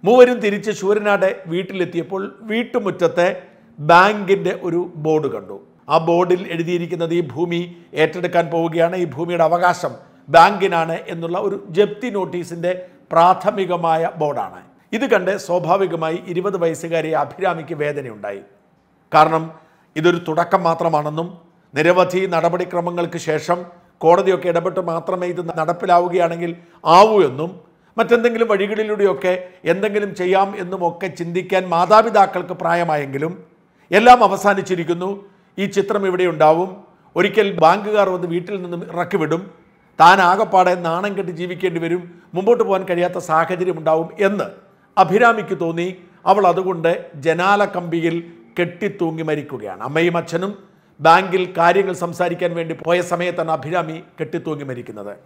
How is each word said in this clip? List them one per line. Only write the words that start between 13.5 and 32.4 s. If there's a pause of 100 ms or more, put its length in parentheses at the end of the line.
ബോർഡാണ്. (380)
ഇത്
കണ്ട് (140)
സ്വാഭാവികമായി (140)
ഇരുപത്
വയസ്സുകാരി (120)
അഭിരാമിക്ക്
വേദനയുണ്ടായി. (720)
കാരണം (500)
ഇതൊരു
തുടക്കം
മാത്രമാണെന്നും (480)
നിരവധി (120)
നടപടിക്രമങ്ങൾക്ക് (100)
ശേഷം (420)
കോടതിയൊക്കെ
ഇടപെട്ട്
മാത്രമേ
ഇത് (180)
നടപ്പിലാവുകയാണെങ്കിൽ (460)
ആവൂ (120)
എന്നും (480)
മറ്റെന്തെങ്കിലും
വഴികളിലൂടെയൊക്കെ (400)
എന്തെങ്കിലും
ചെയ്യാം (140)
എന്നുമൊക്കെ (100)
ചിന്തിക്കാൻ (120)
മാതാപിതാക്കൾക്ക്